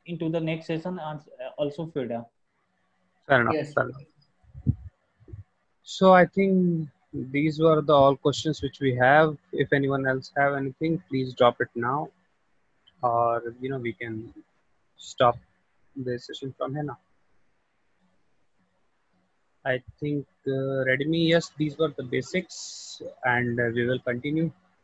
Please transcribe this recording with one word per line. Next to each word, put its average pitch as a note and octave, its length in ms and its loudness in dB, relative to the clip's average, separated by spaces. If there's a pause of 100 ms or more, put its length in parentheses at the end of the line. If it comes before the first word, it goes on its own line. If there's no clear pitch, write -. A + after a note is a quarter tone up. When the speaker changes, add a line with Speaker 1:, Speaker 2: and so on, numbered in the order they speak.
Speaker 1:
into E3 240 -6
the E3 100 -2
next D#3+ 280 -4
session E3+ 360 -6
and, D3+ 180 -10
uh, - 360 -14
also D3+ 300 -6
frida. A#2+ 400 -6 (1000)
Speaker 2:
Fair C3+ 140 4
enough. A#2 140 0
Speaker 3:
Yes. D3 180 -4
Speaker 2:
Fair B2+ 120 0
enough. C3 180 -12 (1800)
So F#3+ 300 6
I F3+ 140 10
think F3+ 600 2 (440)
these D3 260 0
were D#3 220 6
the D3 120 0
all C#3 220 8
questions - 480 -2
which - 180 -8
we C3+ 140 0
have. D3 420 6 (160)
If C#3 200 0
anyone C#3 340 0
else C3 300 -2
have C#3+ 180 2
anything, D#3+ 540 -4
please C3 260 -4
drop A#2+ 260 4
it B2 140 -2
now, B2+ 360 -4 (920)
or, A#2 400 2 (180)
you C3 100 -6
know, C3+ 80 -4
we A#2+ 160 -6
can A2+ 380 -10 (640)
stop A#2+ 400 0 (600)
the B2 220 -6
session - 400 -12
from C3+ 160 -6
here D3 80 -6
now. C#3 160 -8 (2750)
I B2+ 180 -2 (160)
think, D3 280 -4 (200)
uh, C3+ 420 -4
Redmi, D#3+ 420 0
yes, E3 260 2
these D3+ 220 -4
were D#3 180 0
the C3 80 -8
basics, - 960 -8 (220)
and, A#2+ 340 0
uh, A#2+ 160 0
we A#2+ 120 0
will B2+ 120 0
continue D3 540 -4 (320)